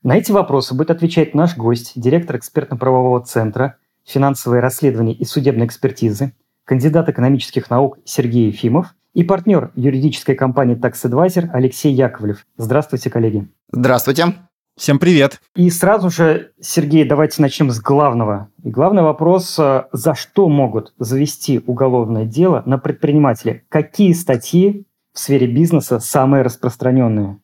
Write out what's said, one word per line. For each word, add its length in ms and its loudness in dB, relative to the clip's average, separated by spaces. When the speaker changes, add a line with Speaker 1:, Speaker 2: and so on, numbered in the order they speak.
Speaker 1:
На 140 2
эти 140 0
вопросы 420 0
будет 160 -2
отвечать 460 0
наш 200 2
гость, 400 -2
директор 420 -2
экспертно-правового 840 -2
центра, 520 -4
финансовые 560 0
расследования 540 0
и 120 -6
судебной 420 -2
экспертизы, 680 -4
кандидат 440 2
экономических 600 -2
наук 340 0
Сергей 440 0
Ефимов 480 -2
и 100 2
партнер 520 0
юридической 580 -2
компании 420 0
Tax 280 -4
Advisor 500 0
Алексей 400 0
Яковлев. 540 -2
Здравствуйте, 540 -4
коллеги. 360 -2
Speaker 2:
Здравствуйте. 640 0
Speaker 3:
Всем 220 0
привет. 420 2
Speaker 1:
И 140 4
сразу 400 0
же, 400 0
Сергей, 480 2
давайте 320 0
начнем 300 2
с 100 -4
главного. 680 0
И 80 -8
главный 320 2
вопрос, 560 2
э, 320 2
за 240 -2
что 340 0
могут 480 0
завести 680 -2
уголовное 580 0
дело 400 0
на 140 0
предпринимателя? 880 0
Какие 440 2
статьи 720 0
в 60 -16
сфере 260 0
бизнеса 540 0
самые 420 2
распространенные? 1040 -2